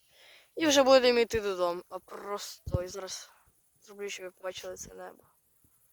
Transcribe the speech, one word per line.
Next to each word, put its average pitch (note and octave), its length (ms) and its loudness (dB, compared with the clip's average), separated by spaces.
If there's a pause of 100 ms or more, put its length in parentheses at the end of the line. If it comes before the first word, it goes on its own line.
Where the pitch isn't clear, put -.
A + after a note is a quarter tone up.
(540)
І E4 120 0
вже C#4+ 160 6
будемо B3 360 8
йти A#3 220 0
додому. F3+ 480 -2
А F#3 100 -14
просто - 840 -8
і F#3 60 -8
зараз F#3+ 420 -12 (520)
зроблю, G3+ 260 -14
щоб F#3+ 160 -12
ви F#3 60 -12
побачили F#3 460 -12
це F#3 180 -16
небо. F#3 300 -18 (680)